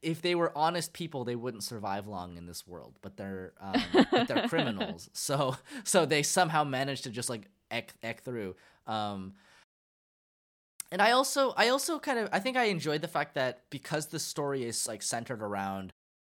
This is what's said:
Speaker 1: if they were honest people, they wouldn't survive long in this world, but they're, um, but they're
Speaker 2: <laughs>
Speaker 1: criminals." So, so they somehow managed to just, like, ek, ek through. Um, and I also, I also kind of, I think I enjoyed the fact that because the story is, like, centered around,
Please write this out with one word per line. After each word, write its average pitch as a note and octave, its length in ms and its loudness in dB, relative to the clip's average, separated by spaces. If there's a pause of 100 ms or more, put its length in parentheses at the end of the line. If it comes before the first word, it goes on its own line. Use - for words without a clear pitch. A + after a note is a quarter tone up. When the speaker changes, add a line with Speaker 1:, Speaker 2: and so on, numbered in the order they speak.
Speaker 1:
if D#3+ 200 -2
they F3 120 2
were E3+ 240 2
honest E3 360 2
people, D3+ 320 -6
they A#2+ 100 -2
wouldn't A2+ 300 -6
survive G2+ 420 -4
long F2+ 300 -8
in F2 80 -12
this F2 200 -12
world, C#2 360 -16
but F#2+ 160 -14
they're, F#2+ 420 -8
um, F#3 220 -2 (300)
but C4+ 180 4
they're - 100 2
Speaker 2:
<laughs> - 80 0
Speaker 1:
criminals." E3+ 640 -2
So, C3+ 460 -2 (260)
so F3 220 4
they D3 180 4
somehow D#3+ 400 4
managed C#3 400 -2
to C3+ 60 -8
just, A#2+ 200 -4
like, A2 200 -8 (200)
ek, A2+ 220 -6 (100)
ek A#2 200 -6
through. A#2 340 -6 (320)
Um, G2+ 460 -4 (1600)
and F#3 100 0
I A3 100 8
also, C4+ 440 4
I G#3+ 140 6
also C#4+ 300 0
kind C4 180 0
of, G#3 140 -2
I F3+ 80 2
think B3+ 180 -2
I B3 80 4
enjoyed D#3 360 0
the E3 60 -6
fact D3 280 -2
that B2+ 340 -2
because D3+ 380 -4
the D#3+ 120 -6
story C#3 440 -2
is, A#2 240 -2
like, A2 160 -8
centered A#2 400 -4
around, G2 480 -4 (380)